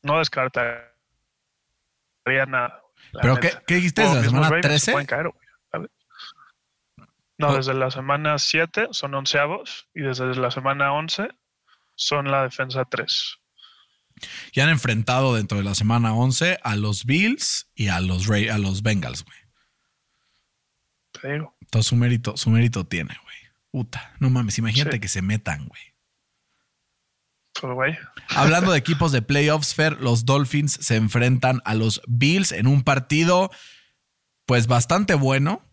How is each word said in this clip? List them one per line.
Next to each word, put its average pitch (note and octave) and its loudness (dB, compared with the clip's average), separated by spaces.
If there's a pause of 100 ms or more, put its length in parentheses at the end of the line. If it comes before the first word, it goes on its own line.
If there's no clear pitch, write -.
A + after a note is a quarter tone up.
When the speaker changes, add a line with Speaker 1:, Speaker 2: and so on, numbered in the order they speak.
Speaker 1:
no D3 0
descartaría B2 -2 (1600)
nada, B2 -4 (320)
la - -6
Speaker 2:
¿Pero B2+ 4
Speaker 1:
neta. B2+ 0 (100)
Speaker 2:
qué, - -20
qué F3 2
dijiste F3+ 2
Speaker 1:
O A3 6
Speaker 2:
desde E3+ 4
la A#2+ 2
Speaker 1:
mismos B2 4
Speaker 2:
semana D#3+ 4
Speaker 1:
Ravens E3 2
se D3 2
Speaker 2:
trece? D3 2
Speaker 1:
pueden C#3+ -2
caer, D3+ -4
güey, - -18 (240)
¿sabes? E3 -8 (1500)
No, D3+ 0
Speaker 2:
Oh. C#3 2
Speaker 1:
desde C3+ -2
la C3 -2
semana C#3+ -2
siete E3 -2
son C#3 -8
onceavos C#3+ -4
y D#3+ -10
desde B2+ -4
la B2+ 0
semana C#3 -2
once D#3+ -4 (680)
son C#3+ -2
la C#3 2
defensa C3 -4
tres. - -6 (1160)
Speaker 2:
Y C3 0
han D3+ 4
enfrentado B2 2
dentro G#2 -2
de G2+ -2
la G2 -2
semana A2 2
once C3 2
a G#2+ -2
los G#2 -2
Bills F#3+ 0
y G#2 -2
a F2+ 0
los F#2 0
Ra-, A2 2
a G#2+ 0
los G2 -2
Bengals, F#2+ -2
güey. - -20 (1800)
Speaker 1:
Te C#3 -8
digo. D3+ -10
Speaker 2:
Entonces, - -2
su B2 2
mérito, A#2+ 0
su - -2
mérito A2+ 4
tiene, E2 -6
güey. - -20 (360)
Puta, - -8
no C3+ 2
mames, A#2+ 0
imagínate B2 -2
Speaker 1:
Sí. - -4
Speaker 2:
que G2 -8
se F#2+ -4
metan, F#2 -4
güey. - -20 (1800)
Speaker 1:
Pues, B2+ -8
güey. C3+ -2 (320)
Speaker 2:
Hablando E3 4
de D#3+ 4
Speaker 1:
<laughs> - 4
Speaker 2:
equipos D#3+ 0
de B2+ 0
playoffs, D3 0
Fer, D3+ 0
los A#2 2
Dolphins C#3 2
se - -2
enfrentan B2 2
a G#2+ -2
los A2 0
Bills C#3+ 2
en G#2+ 0
un C3+ 4
partido, E3 2 (960)
pues, A#2+ 2
bastante E3+ 2
bueno C#3 0